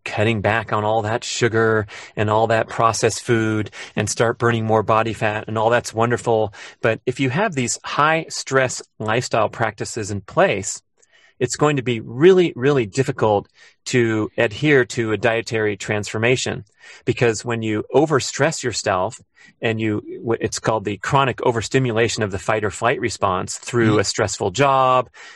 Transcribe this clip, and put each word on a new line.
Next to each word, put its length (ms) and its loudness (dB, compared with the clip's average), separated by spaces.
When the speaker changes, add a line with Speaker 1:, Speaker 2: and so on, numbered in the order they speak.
Speaker 1:
cutting 340 0
back 320 0
on 120 0
all 180 0
that 200 -2
sugar 640 0
and 140 0
all 160 4
that 220 2
processed 540 0
food 480 0
and 140 0
start 300 0
burning 260 2
more 180 2
body 300 2
fat, 360 -2
and 100 -2
all 100 2
that's 240 2
wonderful. 600 0
But 240 0
if 160 -4
you 80 2
have 260 -2
these 300 -2
high 460 2
stress 520 -2
lifestyle 520 0
practices 600 -6
in 120 -6
place, 600 0
it's 180 -2
going 200 2
to 60 -2
be 180 -2
really, 560 4
really 300 2
difficult 640 0
to 540 0
adhere 460 4
to 280 -2
a 60 -2
dietary 580 0
transformation, 880 -2
because 400 0
when 180 -4
you 220 -2
overstress 680 2
yourself 580 -4
and 200 -2
you, 200 0
w-, 200 -2
it's 200 -4
called 240 -4
the 140 -6
chronic 440 0
overstimulation 800 0
of 80 -2
the 80 -6
fight 240 -2
or 80 -2
flight 300 -2
response 580 -4
through 380 2
Speaker 2:
Mm. 40 4
Speaker 1:
a 40 0
stressful 480 -2
job, 580 2